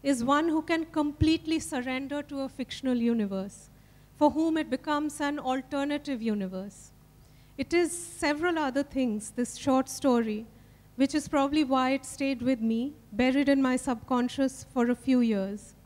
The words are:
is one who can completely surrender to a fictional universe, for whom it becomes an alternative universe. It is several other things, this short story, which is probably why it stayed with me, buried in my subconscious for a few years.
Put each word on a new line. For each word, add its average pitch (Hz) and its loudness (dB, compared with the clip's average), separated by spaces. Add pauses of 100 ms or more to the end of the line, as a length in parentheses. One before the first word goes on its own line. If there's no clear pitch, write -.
is 269 2
one 285 4
who 311 2
can 330 -2
completely 311 0
surrender 262 -6
to 285 -8
a 269 -4
fictional 254 -4
universe, 208 -2 (480)
for 294 6
whom 320 2
it 311 -2
becomes 294 -2
an 285 -2
alternative 277 -4
universe. 202 -4 (680)
It - -4
is 339 2
several 320 -2
other 277 0
things, 254 -2
this 240 -4
short 262 2
story, 226 0 (500)
which 269 2
is 302 -2
probably 285 2
why 262 2
it 269 0
stayed 269 -4
with 247 0
me, 226 0 (180)
buried 254 2
in 277 6
my 254 2
subconscious 254 -2
for 240 2
a 240 2
few 254 2
years. 202 -2 (120)